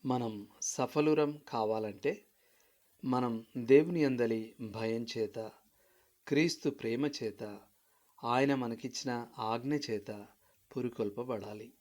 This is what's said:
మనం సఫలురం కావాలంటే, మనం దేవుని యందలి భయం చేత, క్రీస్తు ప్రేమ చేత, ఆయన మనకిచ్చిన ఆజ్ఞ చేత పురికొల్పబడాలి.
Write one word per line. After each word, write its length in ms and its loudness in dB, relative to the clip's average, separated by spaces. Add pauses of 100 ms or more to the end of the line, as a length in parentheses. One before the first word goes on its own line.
మనం 420 -2 (140)
సఫలురం 760 2 (100)
కావాలంటే, 760 -2 (800)
మనం 400 0 (120)
దేవుని 460 8
యందలి 580 0
భయం 440 -2 (120)
చేత, 340 -4 (760)
క్రీస్తు 420 2
ప్రేమ 360 -2
చేత, 540 -6 (640)
ఆయన 320 4
మనకిచ్చిన 720 -4 (120)
ఆజ్ఞ 360 0
చేత 520 -6 (500)
పురికొల్పబడాలి. 1040 -6